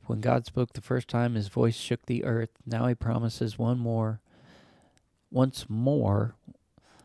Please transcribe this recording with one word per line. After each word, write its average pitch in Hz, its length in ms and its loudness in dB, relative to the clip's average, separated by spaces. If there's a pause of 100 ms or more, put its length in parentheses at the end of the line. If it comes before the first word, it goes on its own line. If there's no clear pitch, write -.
When 110 160 -2
God 120 240 2
spoke - 260 -2
the 117 100 -12
first - 280 -4
time, 120 260 0
his 101 140 -2
voice 117 260 2
shook - 300 -6
the 123 180 -2
earth. 113 280 -2 (140)
Now 117 220 0
he 120 80 2
promises 117 640 -2
one 120 180 2
more, 113 440 -2 (1080)
"Once 131 400 0
more, 113 680 2 (680)